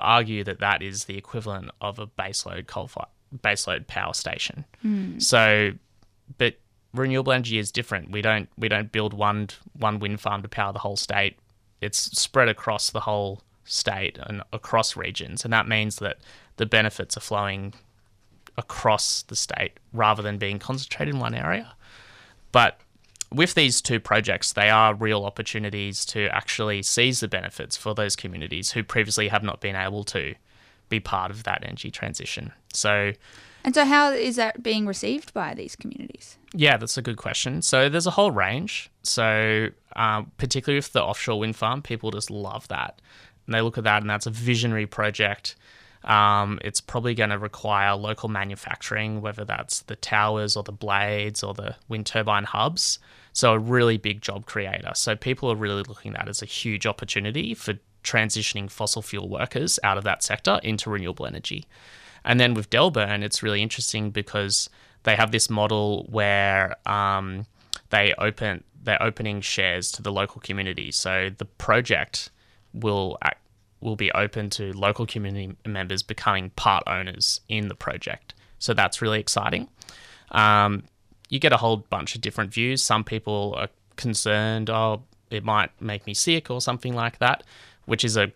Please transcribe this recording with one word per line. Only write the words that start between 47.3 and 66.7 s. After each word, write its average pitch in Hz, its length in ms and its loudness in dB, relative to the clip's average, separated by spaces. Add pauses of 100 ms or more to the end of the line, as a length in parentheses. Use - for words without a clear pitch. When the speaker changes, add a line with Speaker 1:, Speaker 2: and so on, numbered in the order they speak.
Speaker 1:
require 101 580 0
local 107 340 -6
manufacturing, 107 920 -4
whether 107 240 -8
that's - 380 -6
the - 160 -12
towers 107 580 2
or 104 80 -4
the 101 80 -10
blades 104 720 -2
or 101 100 -6
the 101 220 -8 (140)
wind 110 160 -4
turbine 107 400 2
hubs. 123 540 0 (340)
So 117 200 6
a 110 60 4
really 117 380 4
big 104 240 -4
job 101 240 -8
creator. 98 500 -4
So 110 200 0
people 127 360 -2
are 110 40 2
really 101 280 -2
looking 107 300 -12
at 104 60 -8
that 101 100 -6
as 101 120 -6
a 107 40 -10
huge 107 420 -4
opportunity 110 640 -4
for - 200 -6 (300)
transitioning 107 680 -2
fossil 110 300 -4
fuel 98 260 -8
workers 131 560 -2
out 98 140 4
of 98 80 -4
that 95 180 0
sector 190 400 0
into 110 260 -2
renewable 95 380 -4
energy. - 380 -8 (600)
And 120 140 6
then 123 160 6
with 107 140 -2
Delburn, 113 520 4
it's 104 220 -4
really 104 180 2
interesting 107 480 -2
because 101 600 -2 (340)
they 110 120 6
have 110 160 4
this 110 180 2
model 104 600 0
where, 98 640 2 (120)